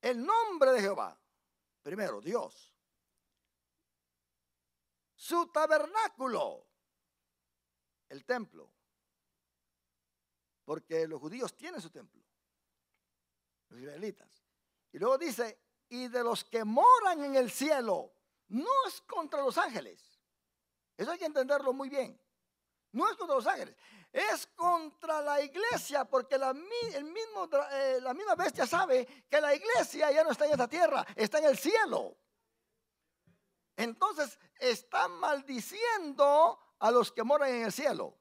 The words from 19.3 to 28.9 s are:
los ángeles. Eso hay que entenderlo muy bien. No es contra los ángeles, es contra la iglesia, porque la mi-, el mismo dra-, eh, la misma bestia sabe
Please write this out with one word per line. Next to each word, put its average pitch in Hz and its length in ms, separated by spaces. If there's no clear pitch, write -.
los 262 160
ángeles. 165 600
Eso 233 140
hay 349 60
que 359 80
entenderlo 277 460
muy 269 160
bien. 269 320
No 330 180
es 403 60
contra 339 220
los 233 100
ángeles, 349 300
es 403 360
contra 320 720
la 294 200
iglesia, 294 600
porque 262 340
la 262 160
mi-, 427 400
el 285 120
mismo 403 420
dra-, 285 240
eh, 269 300
la 254 120
misma 370 220
bestia 320 320
sabe 311 640